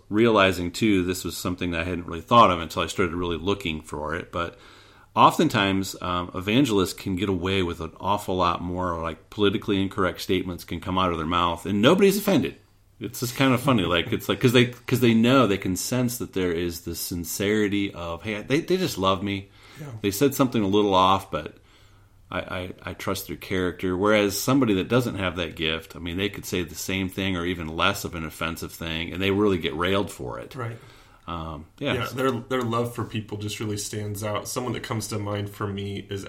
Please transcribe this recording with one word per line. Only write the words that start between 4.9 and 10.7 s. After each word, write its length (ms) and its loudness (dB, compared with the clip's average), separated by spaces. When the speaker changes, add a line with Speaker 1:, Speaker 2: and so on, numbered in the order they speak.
Speaker 1:
oftentimes, 840 4
um, 340 -2
evangelists 580 2
can 220 -4
get 140 0
away 340 0
with 160 -4
an 200 -8
awful 360 -2
lot 260 0
more, 400 -4
like, 280 -10
politically 520 2
incorrect 400 -2
statements 440 -2
can 160 -8